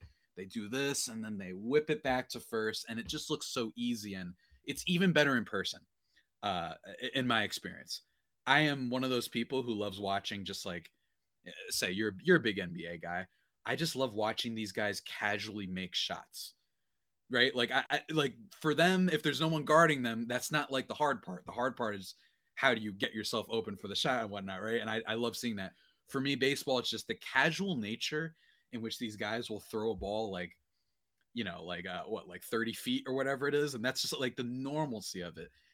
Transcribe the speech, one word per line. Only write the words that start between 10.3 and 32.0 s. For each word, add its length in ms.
just, 220
like, 240
eh, 60
say, 220
you're, 220
you're 140
a 40
big 160
N 160
B 120
A 120
guy. 300
I 100
just 200
love 180
watching 420
these 160
guys 300
casually 680
make 260
shots, 600
right? 260
Like, 160
I, 200
I, 100
like, 220
for 140
them, 380
if 100
there's 200
no 80
one 160
guarding 360
them, 260
that's 240
not, 200
like, 160
the 80
hard 260
part. 240
The 60
hard 240
part 200
is 200
how 180
do 80
you 100
get 220
yourself 380
open 240
for 120
the 80
shot 260
and 100
whatnot, 320
right? 180
And 80
I, 180
I 60
love 220
seeing 220
that. 160
For 120
me, 160
baseball, 440
it's 100
just 180
the 80
casual 600
nature 600
in 100
which 160
these 180
guys 340
will 100
throw 320
a 40
ball, 360
like, 260
you 80
know, 200
like, 220
uh, 220